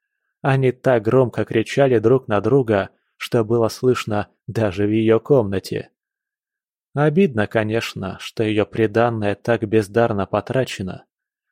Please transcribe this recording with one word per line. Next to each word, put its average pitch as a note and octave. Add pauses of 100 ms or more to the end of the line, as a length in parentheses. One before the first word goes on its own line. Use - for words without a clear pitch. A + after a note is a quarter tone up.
(420)
Они C3+
так B2
громко A2+
кричали B2
друг A#2
на G#2
друга, G#2+ (260)
что -
было A2+
слышно G#2+ (180)
даже G#2
в G#2
её A2
комнате. G#2+ (1040)
Обидно, D3
конечно, G#2+
что -
её G#2+
приданное A2
так A2+
бездарно G#2
потрачено. - (460)